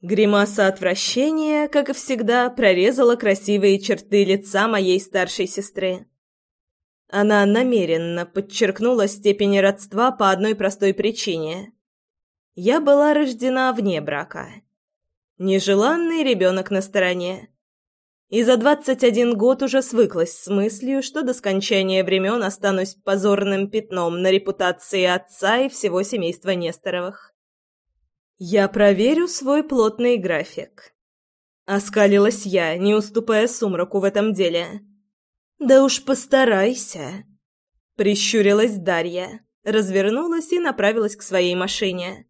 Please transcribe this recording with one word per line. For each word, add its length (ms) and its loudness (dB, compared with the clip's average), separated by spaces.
Гримаса 640 2
отвращения, 1000 0
как 200 0
и 40 -4
всегда, 580 0
прорезала 680 2
красивые 640 2
черты 440 0
лица 440 0
моей 320 0
старшей 460 -4
сестры. 600 -6
Она 380 4
намеренно 800 0
подчеркнула 800 -2
степень 540 0
родства 500 0
по 200 0
одной 240 0
простой 380 -2
причине. 800 -6
Я 260 0
была 340 4
рождена 580 0
вне 280 -2
брака. 480 -8
Нежеланный 840 0
ребенок 460 0
на 120 -2
стороне. 680 -4
И 120 2
за 120 6
двадцать 480 0
один 320 2
год 260 2
уже 200 0
свыклась 500 0
с 140 -14
мыслью, 560 -2
что 200 -6
до 120 -2
скончания 680 0
времен 400 0
останусь 520 -2
позорным 760 0
пятном 540 -4
на 80 2
репутации 760 -2
отца 540 0
и 100 0
всего 340 -2
семейства 520 -4
Несторовых. 800 -8
«Я 300 0
проверю 600 2
свой 340 0
плотный 540 0
график», — 760 -6
оскалилась 800 2
я, 320 0
не 160 2
уступая 520 0
Сумраку 540 -2
в 40 -4
этом 280 0
деле. 480 -4
«Да 260 6
уж 180 0
постарайся», — 1200 0
прищурилась 840 2
Дарья, 680 -4
развернулась 880 -2
и 60 0
направилась 580 -2
к 60 -16
своей 320 0
машине. 760 -6